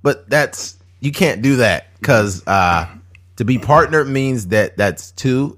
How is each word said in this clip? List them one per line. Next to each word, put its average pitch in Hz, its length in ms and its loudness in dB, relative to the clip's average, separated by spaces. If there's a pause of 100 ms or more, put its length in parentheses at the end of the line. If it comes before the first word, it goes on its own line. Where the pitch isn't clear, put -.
But - 280 -2
that's, - 460 -4 (240)
you 143 100 -4
can't 143 320 -2
do 135 140 2
that 104 300 0 (160)
'cause, 104 440 0
uh, 87 400 2 (520)
to 120 80 -4
be 123 120 0
partnered 151 500 2
means 131 400 -4
that 107 280 0
that's 98 360 -2
two, 135 460 -2